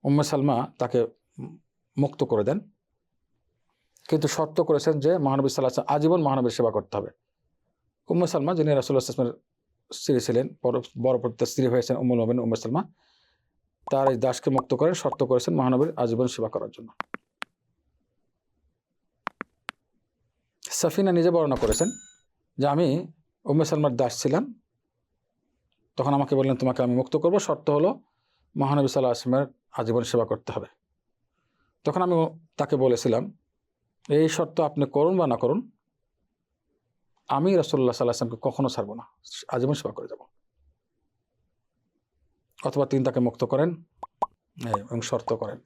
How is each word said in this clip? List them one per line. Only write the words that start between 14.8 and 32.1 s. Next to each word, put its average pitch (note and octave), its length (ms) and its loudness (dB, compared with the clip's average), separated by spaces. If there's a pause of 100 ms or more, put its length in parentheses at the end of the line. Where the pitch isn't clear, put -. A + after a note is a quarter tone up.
করেন, E3 220 2
শর্ত - 180 -4 (100)
করেছেন B2+ 280 2
মহানবীর C3 320 2 (120)
আজীবন A#2 320 0
সেবা A2 200 -4
করার G#2+ 220 -6
জন্য। A2+ 120 -20 (4000)
সাফিনা F#3+ 380 2
নিজে E3+ 160 4
বর্ণনা D3 280 2
করেছেন - 260 0 (680)
যে, C3+ 160 0
আমি E3 120 2 (640)
উম্মে D3+ 200 4
সালমার D3 300 0
দাস B2 220 0
ছিলাম, D#3+ 220 0 (1500)
তখন C#3 200 0
আমাকে C#3 200 0
বললেন, C3+ 180 2
'তোমাকে B2+ 300 0
আমি B2 140 0
মুক্ত B2+ 220 -4
করব, E3+ 160 2
শর্ত D#3+ 280 -2 (100)
হলো D3 140 4 (720)
মহানবী C#3 280 2
সাল্লাল্লাহু B2+ 260 2
আলাইহি A#2 60 -6
ওয়াসাল্লামের C3 280 0 (300)
আজীবন A#2 320 0
সেবা A#2 200 8
করতে A2 240 -4
হবে।' - 160 -8 (1120)
তখন D3 220 0
আমি F3+ 100 2 (400)